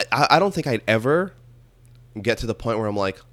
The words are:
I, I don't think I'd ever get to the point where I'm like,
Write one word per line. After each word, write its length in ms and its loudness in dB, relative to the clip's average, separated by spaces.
I, 200 2
I 80 6
don't 140 0
think 140 -4
I'd 180 0
ever 460 0
get 180 0
to 80 -6
the 80 -2
point 240 -2
where 80 -2
I'm 100 -2
like, 240 -2